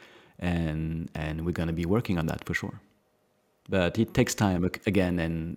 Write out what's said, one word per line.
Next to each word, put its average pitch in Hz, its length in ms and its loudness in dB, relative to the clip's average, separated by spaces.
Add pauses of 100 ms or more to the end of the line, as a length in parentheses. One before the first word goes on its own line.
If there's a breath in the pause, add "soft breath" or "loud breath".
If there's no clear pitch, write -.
(380 soft breath)
And, 80 760 -2
and 78 300 -4
we're 85 80 -2
gonna 82 200 -2
be 82 120 -2
working 101 340 0
on 80 80 0
that - 180 -4
for - 100 -6
sure. - 260 -6 (880)
But 92 300 2
it 110 140 2
takes 123 220 4
time 92 300 2
ag-, - 220 -2
again, 90 320 2
and, 82 380 -2